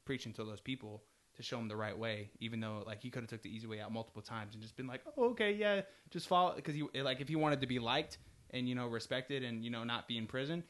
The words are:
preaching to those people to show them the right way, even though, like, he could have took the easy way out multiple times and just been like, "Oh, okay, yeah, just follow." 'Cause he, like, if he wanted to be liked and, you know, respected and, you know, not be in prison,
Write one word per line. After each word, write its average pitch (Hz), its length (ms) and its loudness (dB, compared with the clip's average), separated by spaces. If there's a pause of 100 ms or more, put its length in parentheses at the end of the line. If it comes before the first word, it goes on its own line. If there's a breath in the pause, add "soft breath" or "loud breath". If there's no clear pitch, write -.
preaching 123 300 -4
to 113 100 -4
those 107 160 -8
people 107 440 -6 (300 soft breath)
to - 80 -14
show 123 140 -4
them 113 120 -2
the 107 80 -4
right 107 200 0
way, 107 340 -2 (100)
even 113 200 -2
though, 107 260 -2
like, 107 160 -6
he 123 80 -6
could 123 120 -6
have 113 80 -8
took 113 120 -8
the 101 60 -8
easy 110 180 -8
way 107 140 -4
out 107 120 -6
multiple 113 300 -6
times 107 320 -6
and 107 80 -10
just 110 140 -14
been 131 100 -6
like, 127 160 -6 (140)
"Oh, 247 140 6
okay, 214 220 2
yeah, 208 300 4 (280 loud breath)
just 170 160 -4
follow." 180 340 6
'Cause 147 140 -4
he, 151 80 0 (200)
like, 131 180 2
if 139 80 -6
he 156 80 2
wanted 151 240 6
to 135 60 2
be 123 120 4
liked 123 400 2 (320 soft breath)
and, 123 180 0
you 127 60 2
know, 123 140 0
respected 127 560 0
and, 113 200 -2
you 117 60 -2
know, 117 140 -2
not 120 240 0
be 117 100 0
in 110 80 -2
prison, 147 440 -2